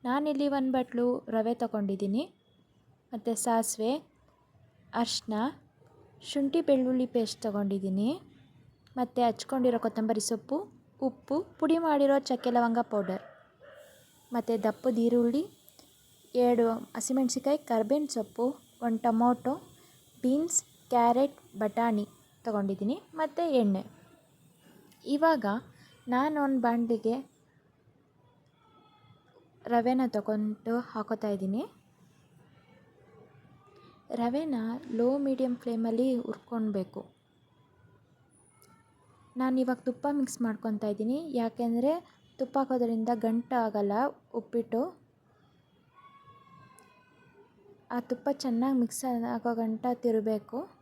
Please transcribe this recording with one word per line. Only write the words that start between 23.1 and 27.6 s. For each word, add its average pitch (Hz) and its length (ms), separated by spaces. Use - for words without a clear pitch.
ಮತ್ತೆ 311 240
ಎಣ್ಣೆ. 202 220
ಇವಾಗ 302 300
ನಾನು 285 300
ಒಂದ್ 269 220
ಬಾಂಡ್ಲಿಗೆ 233 500